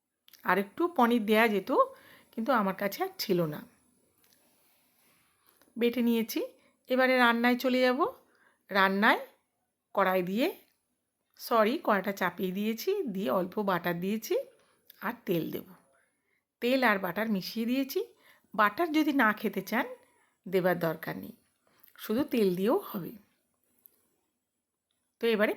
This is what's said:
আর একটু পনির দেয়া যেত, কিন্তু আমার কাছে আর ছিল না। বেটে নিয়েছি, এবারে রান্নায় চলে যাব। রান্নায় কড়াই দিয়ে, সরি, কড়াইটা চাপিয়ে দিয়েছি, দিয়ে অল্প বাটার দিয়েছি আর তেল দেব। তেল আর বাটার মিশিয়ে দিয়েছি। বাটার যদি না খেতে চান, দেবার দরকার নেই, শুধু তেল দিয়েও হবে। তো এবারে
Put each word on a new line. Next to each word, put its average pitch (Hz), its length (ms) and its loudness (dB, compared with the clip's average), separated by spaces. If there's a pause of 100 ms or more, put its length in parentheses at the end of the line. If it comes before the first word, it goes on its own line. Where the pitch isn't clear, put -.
(500)
আর 180 140 2
একটু - 180 -8 (160)
পনির 240 320 4
দেয়া 220 240 4
যেত, 196 180 -4 (600)
কিন্তু 226 180 -4 (120)
আমার 190 200 -2
কাছে 196 220 -4
আর 381 80 -4 (120)
ছিল 180 160 2 (140)
না। 143 60 -12 (2250)
বেটে 240 280 0
নিয়েছি, 226 320 0 (500)
এবারে 254 240 2 (100)
রান্নায় 240 400 4
চলে 254 220 2
যাব। 254 140 2 (720)
রান্নায় 202 520 2 (760)
কড়াই 185 340 2
দিয়ে, 233 180 0 (920)
সরি, 226 340 2 (120)
কড়াইটা 196 360 0
চাপিয়ে 185 360 -2
দিয়েছি, 226 320 -4 (240)
দিয়ে 196 160 -4 (100)
অল্প 180 160 -4 (140)
বাটার 175 340 -2
দিয়েছি 220 320 -4 (720)
আর 240 80 -6 (120)
তেল 170 240 0
দেব। - 160 -10 (960)
তেল 254 180 2 (120)
আর 196 140 2
বাটার 202 300 -4
মিশিয়ে 220 360 -4
দিয়েছি। 269 280 -2 (540)
বাটার 214 440 0
যদি 302 140 2 (100)
না 220 80 4 (100)
খেতে 202 300 -4
চান, 240 160 -2 (600)
দেবার 180 320 2 (100)
দরকার 156 360 -6
নেই, - 120 -16 (640)
শুধু 220 220 -2 (120)
তেল 214 160 4 (100)
দিয়েও 247 200 2 (120)
হবে। 180 220 -10 (2000)
তো - 20 -4 (100)
এবারে 214 240 2